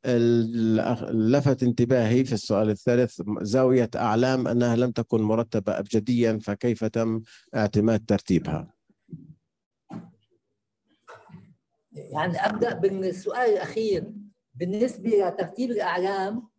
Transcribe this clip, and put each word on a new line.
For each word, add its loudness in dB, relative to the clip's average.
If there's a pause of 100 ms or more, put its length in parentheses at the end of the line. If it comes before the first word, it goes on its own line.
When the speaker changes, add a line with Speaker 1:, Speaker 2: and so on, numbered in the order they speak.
Speaker 1:
ال-، 2
لفت 2
انتباهي 2
في -4
السؤال 0
الثالث 0 (180)
زاوية 2
أعلام 0
أنها 2
لم 2
تكن -2
مرتبة -2
أبجديًا، 0
فكيف -2
تم -2 (320)
اعتماد 2
ترتيبها؟ -2 (3250)
Speaker 2:
يعني -4
أبدأ 0
بالسؤال -2
الأخير. -2 (420)
بالنسبة -2
لترتيب 0
الأعلام -4 (100)